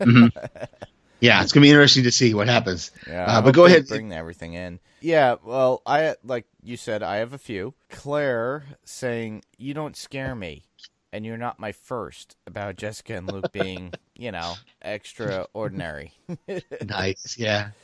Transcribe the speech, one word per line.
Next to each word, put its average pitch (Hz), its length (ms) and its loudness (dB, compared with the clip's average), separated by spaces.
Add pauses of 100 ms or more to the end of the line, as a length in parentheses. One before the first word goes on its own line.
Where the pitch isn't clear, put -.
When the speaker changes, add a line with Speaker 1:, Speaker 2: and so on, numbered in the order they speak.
Speaker 1:
Mm-hmm. 120 220 8 (960)
Yeah, 110 220 6
it's 104 100 -2
gonna 143 120 8
be 143 60 10
interesting 139 340 6
to 120 80 0
see 117 220 2
what 104 140 0
happens. 104 440 -2 (140)
Speaker 2:
Yeah, 90 200 -8
Speaker 1:
Uh, 113 140 2
Speaker 2:
I - 20 0
Speaker 1:
but 131 120 6
Speaker 2:
hope - 20 6
Speaker 1:
go 175 80 10
Speaker 2:
they 175 120 10
Speaker 1:
ahead. 147 120 4
Speaker 2:
bring 110 240 -8
everything 82 420 -14
in. 90 260 -12 (200)
Yeah, 147 440 4
well, 127 420 0
I, 147 380 0
like 120 220 -8 (160)
you 117 140 -14
said, 107 260 -8
I 95 140 -6
have 117 160 -6
a 139 60 -18
few. 107 360 -10 (140)
Claire 139 760 -6 (200)
saying, 113 600 -10 (120)
"You 135 180 -12
don't 147 220 -10
scare 135 380 -12
me, 85 320 -14 (460)
and 107 120 -12
you're 113 120 -12
not 120 240 -12
my 104 120 -10
first," - 640 -14 (100)
about 101 300 -12
Jessica 107 400 -14
and 92 140 -12
Luke 98 220 -8
being, 92 420 -10
Speaker 1:
<laughs> - 220 -20
Speaker 2:
you 120 160 -14
know, 85 280 -10 (220)
extraordinary. 95 1300 -10 (140)
<laughs> - 200 -16 (320)
Speaker 1:
Nice, 98 580 -8
yeah, 104 320 -4 (140)